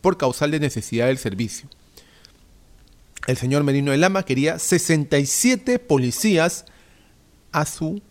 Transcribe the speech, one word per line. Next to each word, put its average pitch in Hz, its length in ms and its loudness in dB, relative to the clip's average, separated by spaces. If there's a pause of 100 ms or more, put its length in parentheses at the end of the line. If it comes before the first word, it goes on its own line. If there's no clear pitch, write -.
por 285 160 2
causal 147 360 0
de 156 80 0
necesidad 120 480 -2
del 135 100 0
servicio. 107 500 -6 (1600)
El 127 100 0
señor 139 280 0
Merino 139 260 0
de 139 80 2
Lama 190 240 0
quería 151 360 -2
sesenta 156 600 0
y 143 80 2
siete 247 520 2
policías 160 880 0 (880)
a 151 140 0
su 165 340 -6 (100)